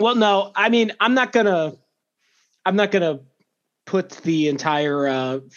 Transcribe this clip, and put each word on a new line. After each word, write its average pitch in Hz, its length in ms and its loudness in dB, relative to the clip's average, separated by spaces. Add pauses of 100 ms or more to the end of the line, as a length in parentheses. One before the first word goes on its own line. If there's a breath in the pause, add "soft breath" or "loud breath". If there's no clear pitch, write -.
Well, 226 160 2
no, 202 400 2
I 202 120 2
mean, 226 320 2
I'm 233 140 2
not 247 180 0
gonna, 185 420 0 (920)
I'm 190 100 0
not 202 140 2
gonna 165 300 0 (640)
put 185 260 -4 (120)
the 160 260 0
entire, 143 600 -2
uh, 131 300 -4 (180 loud breath)